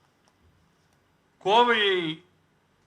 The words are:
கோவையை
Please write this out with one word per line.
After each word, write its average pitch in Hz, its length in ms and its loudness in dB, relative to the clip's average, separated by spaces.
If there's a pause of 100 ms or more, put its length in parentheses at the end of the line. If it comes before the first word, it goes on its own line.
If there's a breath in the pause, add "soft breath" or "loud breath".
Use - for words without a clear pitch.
(1400)
கோவையை 196 800 0 (640)